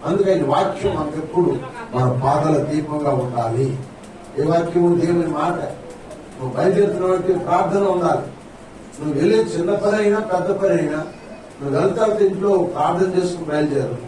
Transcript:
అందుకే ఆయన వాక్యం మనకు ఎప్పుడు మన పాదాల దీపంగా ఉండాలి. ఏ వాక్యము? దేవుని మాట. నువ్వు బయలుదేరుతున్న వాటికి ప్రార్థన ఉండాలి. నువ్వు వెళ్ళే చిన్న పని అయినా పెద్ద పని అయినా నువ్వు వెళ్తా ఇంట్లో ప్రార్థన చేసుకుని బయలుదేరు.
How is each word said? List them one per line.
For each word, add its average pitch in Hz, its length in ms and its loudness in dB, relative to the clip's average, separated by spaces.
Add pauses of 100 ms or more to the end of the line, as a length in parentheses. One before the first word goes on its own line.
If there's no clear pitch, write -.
అందుకే 190 260 4
ఆయన 156 120 2
వాక్యం 175 500 0
మనకు 151 220 -4
ఎప్పుడు 156 400 0 (380)
మన 127 280 2
పాదాల 151 340 2
దీపంగా 147 520 -2
ఉండాలి. 123 680 -2 (640)
ఏ 151 40 2
వాక్యము? 170 520 4
దేవుని 170 320 2
మాట. 151 360 -2 (800)
నువ్వు 127 160 -6
బయలుదేరుతున్న 185 480 2
వాటికి 185 340 2
ప్రార్థన 196 440 2
ఉండాలి. 175 380 2 (840)
నువ్వు 147 100 -4
వెళ్ళే 170 240 4
చిన్న 175 380 0
పని 202 200 2
అయినా 208 240 2
పెద్ద 180 320 -2
పని 190 180 2
అయినా 151 280 0 (640)
నువ్వు 139 160 0
వెళ్తా 208 460 2
ఇంట్లో 190 320 2
ప్రార్థన 175 640 0
చేసుకుని 165 240 -4
బయలుదేరు. 139 520 0 (100)